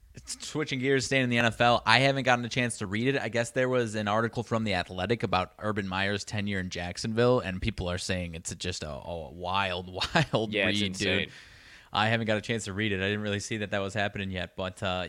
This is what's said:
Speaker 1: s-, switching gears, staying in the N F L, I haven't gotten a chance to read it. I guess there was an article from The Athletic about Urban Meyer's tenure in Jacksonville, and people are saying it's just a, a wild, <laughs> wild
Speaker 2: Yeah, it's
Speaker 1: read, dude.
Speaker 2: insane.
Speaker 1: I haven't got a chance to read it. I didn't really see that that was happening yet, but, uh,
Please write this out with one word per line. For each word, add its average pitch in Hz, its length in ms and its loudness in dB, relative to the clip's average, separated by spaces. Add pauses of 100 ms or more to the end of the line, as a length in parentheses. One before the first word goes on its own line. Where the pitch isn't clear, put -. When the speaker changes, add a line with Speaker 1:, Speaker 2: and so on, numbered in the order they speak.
(160)
Speaker 1:
s-, - 240 -12
switching 147 400 -4
gears, 135 260 2
staying 135 180 2
in 123 60 0
the 120 80 4
N 117 80 6
F 110 140 0
L, 120 260 6
I 113 140 8
haven't 135 240 4
gotten 120 200 4
a 117 40 -8
chance 120 300 -2
to 107 100 -4
read 117 260 2
it. 139 80 -2
I 113 60 -6
guess 117 220 -2
there 127 180 0
was 120 260 0
an 107 140 0
article 113 340 0
from 110 220 -2
The 104 100 2
Athletic 92 480 0
about 92 380 0
Urban 104 260 -2
Meyer's 98 380 0
tenure 101 340 -2
in 92 120 -4
Jacksonville, 113 680 2
and 92 220 -4
people 95 260 -2
are 90 100 -2
saying 90 360 -4
it's 82 220 -10
just 90 260 -6
a, 76 80 -8
a 73 400 -10
wild, 90 580 -2
<laughs> 92 440 0
wild 110 200 0
Speaker 2:
Yeah, 98 160 2
it's 101 120 2
Speaker 1:
read, 98 140 0
dude. 98 140 -2
Speaker 2:
insane. 85 200 0 (640)
Speaker 1:
I 107 160 2
haven't 113 180 0
got 107 120 2
a - 20 -2
chance 113 240 -4
to 98 80 -6
read 104 180 0
it. 98 100 0
I 95 40 0
didn't 104 180 0
really 101 180 -2
see 113 180 -6
that 104 120 -6
that 101 100 0
was 98 140 -4
happening 101 380 -4
yet, 87 240 -6
but, 92 260 -6
uh, 92 260 -2